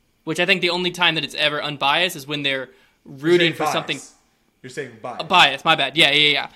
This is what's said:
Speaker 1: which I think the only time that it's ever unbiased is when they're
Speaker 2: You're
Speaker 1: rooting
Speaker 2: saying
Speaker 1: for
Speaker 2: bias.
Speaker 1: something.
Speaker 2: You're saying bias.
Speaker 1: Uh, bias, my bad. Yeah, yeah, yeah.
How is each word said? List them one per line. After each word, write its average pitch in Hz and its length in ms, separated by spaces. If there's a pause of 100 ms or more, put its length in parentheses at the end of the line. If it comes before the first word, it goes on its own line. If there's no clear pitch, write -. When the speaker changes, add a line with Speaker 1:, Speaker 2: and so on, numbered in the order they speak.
(260)
Speaker 1:
which 160 140
I 175 60
think 185 160
the 175 100
only 180 200
time 175 240
that 151 80
it's 135 120
ever 147 280
unbiased 147 520
is 139 120
when 147 160
they're 135 260 (360)
Speaker 2:
You're 143 120
Speaker 1:
rooting 170 220
Speaker 2:
saying 165 140
Speaker 1:
for 156 100
Speaker 2:
bias. 151 100
Speaker 1:
something. 151 260 (640)
Speaker 2:
You're 127 80
saying 131 220 (100)
bias. 120 200
Speaker 1:
Uh, - 20
bias, 151 400
my 160 120
bad. 139 200
Yeah, 151 160
yeah, 147 180
yeah. 139 260